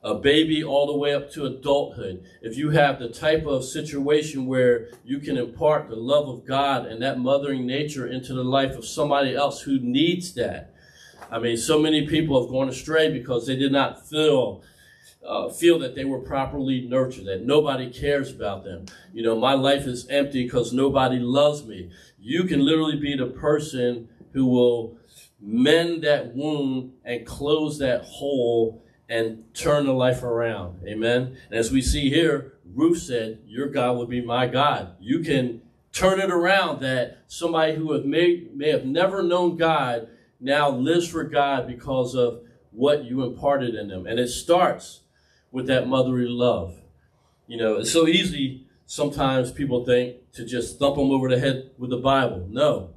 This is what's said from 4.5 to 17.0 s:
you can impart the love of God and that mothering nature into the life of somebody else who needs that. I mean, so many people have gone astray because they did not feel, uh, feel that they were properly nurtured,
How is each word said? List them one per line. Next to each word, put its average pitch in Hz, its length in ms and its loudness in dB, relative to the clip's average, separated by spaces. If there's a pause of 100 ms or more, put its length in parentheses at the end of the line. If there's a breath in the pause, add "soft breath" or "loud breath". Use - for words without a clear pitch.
you 139 140 -6
can 143 180 -4
impart 127 500 0
the 113 80 -12
love 139 320 0
of 120 180 -12
God 135 400 0
and 113 160 -10
that 135 160 -2
mothering 135 480 0
nature 139 420 -4
into 131 260 -8
the 127 100 -4
life 135 320 0
of - 80 -14
somebody 143 500 0
else 139 280 -2
who 135 180 -2
needs 156 540 0
that. 104 400 -6 (580 loud breath)
I 120 80 -6
mean, 117 160 0
so 151 240 2
many 156 280 2
people 156 340 2
have 117 100 -4
gone 131 160 0
astray 156 420 0
because 123 380 -4
they 135 80 -2
did 135 160 0
not 135 340 0
feel, 139 580 2 (600 soft breath)
uh, - 260 -4
feel 170 300 4
that 127 160 -6
they 135 80 -6
were 135 160 -4
properly 135 600 -4
nurtured, 123 440 -2